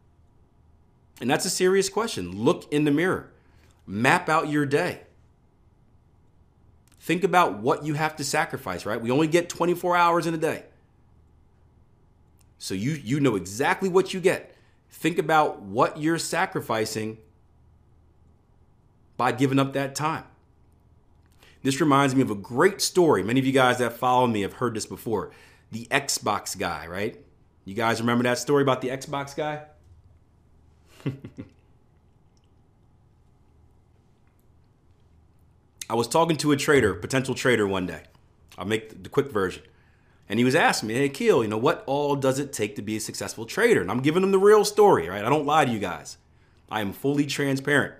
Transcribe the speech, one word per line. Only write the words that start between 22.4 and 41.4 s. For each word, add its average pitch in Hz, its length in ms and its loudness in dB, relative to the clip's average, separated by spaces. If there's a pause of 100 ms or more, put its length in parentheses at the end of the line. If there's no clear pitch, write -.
story. 143 420 2
Many 120 180 0
of 131 60 0
you 131 60 0
guys 123 260 4
that 117 160 -2
follow 127 320 2
me 107 160 0
have 92 120 -6
heard 117 200 -4
this 104 120 -10
before. 98 440 -6 (420)
The 113 180 -14
Xbox 110 680 -2
guy, 82 280 -6
right? 92 320 -8 (460)
You 95 100 -14
guys 113 260 0
remember 120 240 2
that 123 140 0
story 143 240 2
about 131 200 2
the 127 60 -4
Xbox 139 460 -8
guy? 151 300 -6 (1400)
<laughs> 143 40 -6 (4000)
I 110 60 -4
was 117 140 0
talking 165 300 2
to 147 140 2
a 139 40 2
trader, 131 380 4
potential 127 400 -2
trader 113 320 2
one 95 200 -2
day. 80 160 -10 (540)
I'll 95 100 -8
make 107 360 -4
the - 60 -14
quick 135 220 0
version. 95 320 -2 (680)
And 104 100 -4
he 123 60 4
was 131 100 4
asking 190 340 2
me, 110 60 -4
"Hey, 139 140 0
Keel, 170 340 2